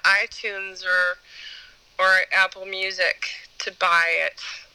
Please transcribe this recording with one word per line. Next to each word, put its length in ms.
iTunes 840
or, 320
or 120
Apple 340
Music 600
to 200
buy 280
it. 160